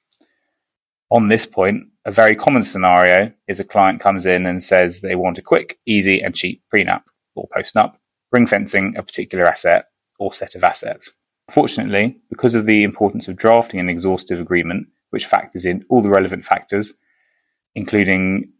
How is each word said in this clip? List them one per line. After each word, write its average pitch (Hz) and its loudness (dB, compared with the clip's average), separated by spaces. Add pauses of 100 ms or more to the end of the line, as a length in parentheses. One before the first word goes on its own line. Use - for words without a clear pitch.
(1120)
On 113 4
this 110 2
point, 98 -2 (220)
a 107 -8
very 110 4
common 127 2
scenario 90 4 (160)
is 95 -8
a 98 -6
client 95 2
comes 95 0
in 90 0
and 90 -6
says 90 2
they 95 -6
want 90 -2
a - -14
quick, - -2
easy 98 2
and 92 -6
cheap - -8 (100)
prenup 95 0 (320)
or - -12
postnup, - -2 (340)
ring-fencing 101 0
a 92 -10
particular 90 -2
asset 87 2 (280)
or 98 -8
set - -12
of 90 -10
assets. - -4 (400)
Fortunately, 104 0 (120)
because 120 0
of 107 0
the 107 4
importance 101 -2
of 95 -10
drafting 113 2
an 90 -4
exhaustive 90 -4
agreement, 85 -2 (240)
which - -8
factors - -4
in 90 -4
all 127 2
the 101 0
relevant 95 0
factors, 101 -4 (800)
including 95 0